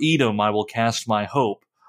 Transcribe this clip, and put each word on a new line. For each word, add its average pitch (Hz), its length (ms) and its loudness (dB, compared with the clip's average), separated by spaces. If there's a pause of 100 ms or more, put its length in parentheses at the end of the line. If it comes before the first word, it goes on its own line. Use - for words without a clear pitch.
Edom 131 380 2
I 104 80 2
will 107 160 0
cast 117 420 -2
my 104 180 0
hope, 117 400 -2 (240)